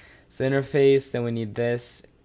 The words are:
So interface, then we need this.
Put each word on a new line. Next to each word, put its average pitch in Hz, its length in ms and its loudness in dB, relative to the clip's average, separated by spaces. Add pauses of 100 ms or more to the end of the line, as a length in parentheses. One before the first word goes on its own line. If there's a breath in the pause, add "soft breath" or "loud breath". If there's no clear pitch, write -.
(300 loud breath)
So 131 200 -4
interface, 139 640 2
then 120 140 -2
we 120 60 -4
need 110 240 -6
this. 120 480 -4 (220)